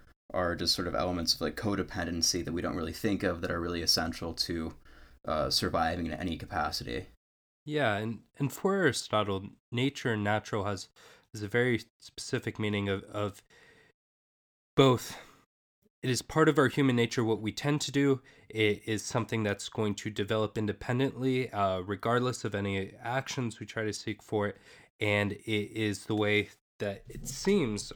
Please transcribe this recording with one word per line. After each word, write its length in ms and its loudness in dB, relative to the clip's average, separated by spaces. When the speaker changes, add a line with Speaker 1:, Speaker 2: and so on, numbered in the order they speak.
Speaker 1:
are 240 0
just 180 0
sort 140 -2
of 60 -4
elements 400 0
of, 60 -8
like, 140 -2
codependency 880 -2
that 80 -4
we 100 -2
don't 120 -2
really 180 -4
think 300 0
of 180 0
that 120 -2
are 80 -2
really 220 -2
essential 500 0
to, 420 -4
uh, 200 0
surviving 580 0
in 60 -4
any 240 -4
capacity. 720 -4
Speaker 2:
Yeah, 320 2
and, 240 -4
and 140 0
for 220 0
Aristotle, 760 2
nature 440 0
and 100 0
natural 400 0
has, 240 -4
has 100 -10
a 60 -6
very 360 2
specific 580 -6
meaning 300 0
of, 160 0
of 380 -6
both 420 4
it 80 0
is 120 0
part 260 4
of 100 4
our 100 8
human 260 4
nature 300 2
what 160 0
we 100 -4
tend 320 0
to 80 -6
do. 300 4
It 380 2
is 180 -2
something 380 0
that's 260 0
going 280 -2
to 140 -6
develop 460 0
independently, 920 0
uh, 300 2
regardless 640 0
of 100 -4
any 380 -2
actions 560 -4
we 80 -12
try 180 -6
to 80 -2
seek 300 -8
for 240 0
it. 100 -4
And 320 2
it 400 -2
is 320 -2
the 100 -2
way 360 4
that 300 -4
it 180 -10
seems 680 0